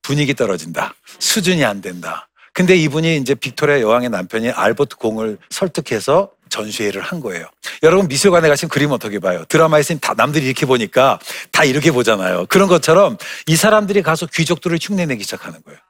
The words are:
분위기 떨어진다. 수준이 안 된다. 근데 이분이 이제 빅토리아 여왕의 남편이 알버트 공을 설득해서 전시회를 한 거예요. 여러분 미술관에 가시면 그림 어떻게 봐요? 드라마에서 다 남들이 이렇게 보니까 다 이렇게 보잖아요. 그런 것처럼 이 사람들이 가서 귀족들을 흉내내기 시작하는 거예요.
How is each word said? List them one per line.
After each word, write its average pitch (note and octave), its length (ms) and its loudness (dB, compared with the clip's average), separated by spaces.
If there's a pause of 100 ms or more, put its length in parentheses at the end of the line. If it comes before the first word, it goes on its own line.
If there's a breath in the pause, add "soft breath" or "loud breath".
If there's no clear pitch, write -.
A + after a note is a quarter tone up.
분위기 C#3+ 320 0
떨어진다. F2 600 -4 (240 loud breath)
수준이 F3 460 0
안 G2+ 180 -2
된다. E2+ 460 -12 (260 soft breath)
근데 F3+ 220 4
이분이 D#3 420 2
이제 C3+ 160 -2
빅토리아 C#3+ 460 0
여왕의 A#2+ 300 2
남편이 A2+ 400 -4
알버트 A2+ 460 -2
공을 A2 420 -4 (120)
설득해서 D#3 800 -2 (200)
전시회를 G#2+ 520 -4
한 F3 180 -8
거예요. F#2+ 260 -10 (360 loud breath)
여러분 F3 260 4
미술관에 E3 400 4
가시면 D3 220 0
그림 D3 220 0
어떻게 G#2 260 -6
봐요? F2 300 -2
드라마에서 D#3 500 4
다 - 180 -4
남들이 C#3+ 300 0
이렇게 C3 200 -2
보니까 B2+ 520 2 (340 loud breath)
다 D#3 120 2
이렇게 D3 260 2
보잖아요. F#2+ 560 0
그런 F#3+ 220 0
것처럼 E3+ 500 4 (280 loud breath)
이 D#3+ 100 2
사람들이 G#3 460 2
가서 D#3+ 240 -2
귀족들을 E3+ 540 -2
흉내내기 D3+ 440 -4
시작하는 E2+ 400 -14
거예요. - 140 -20 (120)